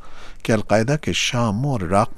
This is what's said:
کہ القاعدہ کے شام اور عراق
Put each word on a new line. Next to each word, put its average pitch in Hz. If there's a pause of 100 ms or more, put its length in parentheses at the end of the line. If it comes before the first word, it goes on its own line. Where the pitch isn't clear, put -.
(440)
کہ -
القاعدہ 110
کے 90
شام 120
اور 123
عراق 98